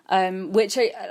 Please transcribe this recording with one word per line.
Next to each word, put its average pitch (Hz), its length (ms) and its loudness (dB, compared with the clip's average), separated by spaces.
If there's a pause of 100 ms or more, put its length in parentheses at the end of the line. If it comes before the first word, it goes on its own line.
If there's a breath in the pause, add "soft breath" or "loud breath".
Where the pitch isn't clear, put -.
Um, 185 440 0
which 214 260 2
I, 240 140 2 (180)